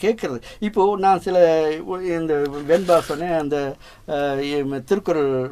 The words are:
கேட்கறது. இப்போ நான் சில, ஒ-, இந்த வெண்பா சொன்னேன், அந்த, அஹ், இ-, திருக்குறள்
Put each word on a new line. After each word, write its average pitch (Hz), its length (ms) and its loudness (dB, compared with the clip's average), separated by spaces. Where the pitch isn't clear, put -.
கேட்கறது. 185 400 -2
இப்போ 208 380 2
நான் 190 240 2
சில, 165 460 4
ஒ-, 185 160 -6
இந்த 165 400 -2
வெண்பா 170 340 4
சொன்னேன், 160 400 -4
அந்த, 143 360 -4
அஹ், 143 320 -2
இ-, 139 440 -4
திருக்குறள் 143 680 0